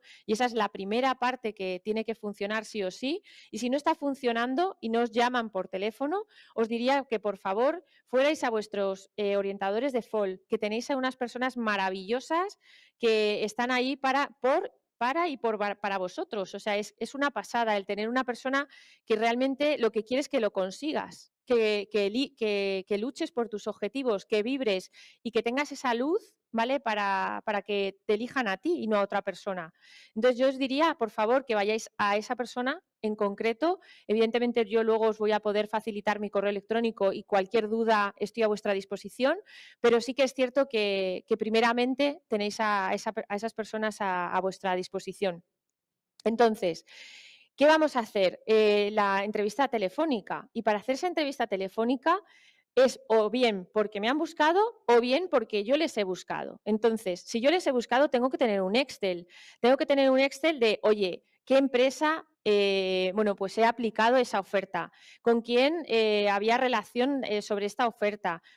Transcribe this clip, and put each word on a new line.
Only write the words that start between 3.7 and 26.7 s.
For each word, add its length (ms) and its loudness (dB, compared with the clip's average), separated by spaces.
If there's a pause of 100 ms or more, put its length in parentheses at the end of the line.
está 180 0
funcionando 840 -2
y 80 -6
nos 220 0
llaman 380 0
por 200 -6
teléfono, 560 -4 (300)
os 120 0
diría 420 0
que 120 -4
por 160 -4
favor 480 -2 (220)
fuerais 360 0
a 60 0
vuestros, 680 -4
eh, 220 0
orientadores 560 -2
de 80 0
fol, 480 -4
que 80 -2
tenéis 340 -4
a 60 0
unas 180 -2
personas 400 -4
maravillosas 1040 -2 (400)
que 460 2
están 260 -4
ahí 240 -2
para, 460 -2
por, 320 0 (240)
para 320 0
y 80 -8
por, 200 -2 (220)
para 180 -4
vosotros. 560 -6
O 60 -10
sea, 160 -4
es, 240 -6
es 160 -8
una 160 0
pasada 460 -2
el 80 -4
tener 240 -4
una 160 -2
persona 420 -4 (380)
que 100 2
realmente 600 0
lo 160 0
que 100 -2
quiere 160 -2
es 80 -4
que 140 0
lo 100 0
consigas, 800 -6 (100)
que, 480 2
que 200 2
li-, 260 -2
que, 500 -2
que 120 0
luches 320 -6
por 180 -4
tus 160 -8
objetivos, 600 -2
que 180 0
vibres 480 -2 (320)
y 80 -6
que 100 0
tengas 300 -2
esa 240 -2
luz, 400 -2 (160)
¿vale? 280 -2